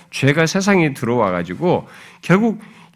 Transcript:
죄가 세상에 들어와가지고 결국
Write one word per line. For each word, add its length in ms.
죄가 360
세상에 480
들어와가지고 960
결국 400